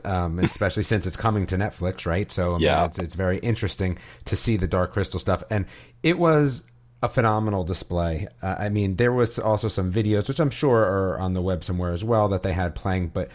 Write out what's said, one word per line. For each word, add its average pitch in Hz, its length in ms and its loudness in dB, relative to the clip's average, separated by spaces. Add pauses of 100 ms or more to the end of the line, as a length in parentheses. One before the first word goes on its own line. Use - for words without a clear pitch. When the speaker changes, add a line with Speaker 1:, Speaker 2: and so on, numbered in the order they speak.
Speaker 1:
um, 87 360 -2
especially 95 420 0
since 101 240 0
it's 87 100 -6
coming 107 300 0
to 95 100 -2
Netflix, 95 480 -4
right? 90 280 -2
So, 90 180 0
I 87 80 0
mean, 82 40 0
Speaker 2:
Yeah. 76 240 2
Speaker 1:
it's, 82 120 -6
it's 87 160 -6
very 92 240 0
interesting 98 580 -2 (280)
to - 100 -4
see 113 220 2
the 90 100 0
Dark 90 260 2
Crystal 95 280 -2
stuff. 92 300 0
And 101 160 0 (360)
it 170 160 2
was 151 460 4 (360)
a 120 80 0
phenomenal 107 540 2
display. 85 640 -2 (160)
Uh, 92 160 -4
I 104 120 -2
mean, 101 260 0
there 120 160 4
was 123 260 0
also 110 300 0
some 92 240 -2
videos, 104 340 2
which 139 140 -2
I'm 147 100 2
sure 127 300 2
are 95 400 2
on 92 140 -2
the 92 80 -2
web 90 200 -2
somewhere 90 300 -2
as 87 100 -4
well, 110 280 2
that 95 120 -2
they 95 120 0
had 87 200 -2
playing. 92 340 -2
But 90 260 -6